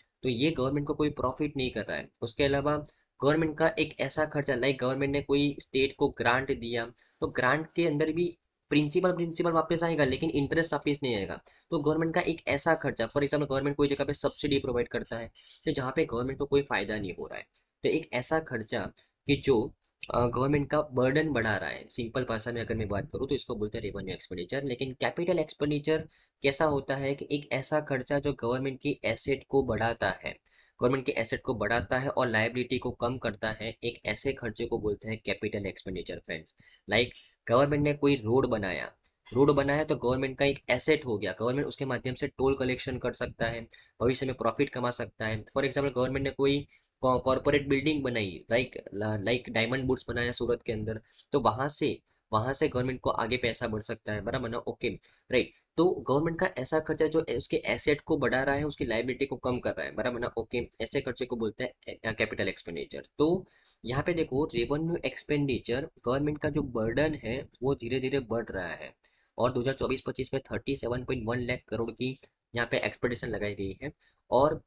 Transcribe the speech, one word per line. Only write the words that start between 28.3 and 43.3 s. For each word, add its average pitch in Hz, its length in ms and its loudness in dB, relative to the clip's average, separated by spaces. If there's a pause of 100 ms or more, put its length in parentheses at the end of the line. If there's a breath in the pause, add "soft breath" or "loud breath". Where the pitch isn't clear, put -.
गवर्नमेंट 131 460 -2
की - 240 -2
asset 131 460 0
को 135 140 4
बढ़ाता 113 460 2
है, - 240 -6 (480 soft breath)
गवर्नमेंट 127 240 2
के 143 60 2
asset 113 300 -2
को 131 120 -2
बढ़ाता 113 460 0
है 135 100 -2
और 123 180 2
liability 117 500 2
को 123 140 -2
कम 123 260 -2
करता 110 340 -2
है, 107 320 -8
एक 117 220 -4
ऐसे 131 280 -2
खर्चे 117 320 -6
को 117 140 -4
बोलते 104 280 -4
हैं 110 180 -6
capital 104 400 -4
expenditure, 90 600 -8
friends। 80 300 -10 (360 soft breath)
Like 117 180 2 (400 loud breath)
गवर्नमेंट 143 340 4
ने 147 100 4
कोई 143 220 4
रोड 120 300 2
बनाया, 95 460 -2 (420)
रोड 143 180 6
बनाया 143 320 2
तो 151 120 0
गवर्नमेंट 131 420 -2
का 139 80 2
एक 139 140 2 (100)
asset 127 360 2
हो 110 120 -2
गया, 92 220 -4
गवर्नमेंट 127 280 0
उसके 135 180 -6
माध्यम 127 280 -4
से 139 140 -4
टोल 135 280 2
collection 127 420 -2
कर 123 160 -2
सकता 120 320 -4